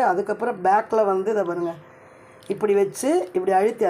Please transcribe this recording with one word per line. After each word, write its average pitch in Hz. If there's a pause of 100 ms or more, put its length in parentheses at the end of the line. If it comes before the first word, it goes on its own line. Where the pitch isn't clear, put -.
(100)
அதுக்கப்புறம் 202
பேக்கில் 214
வந்து 190
இதை 202
பாருங்க, 170 (840)
இப்படி 202
வச்சு, 196 (260)
இப்படி 185
அழுத்தி, 226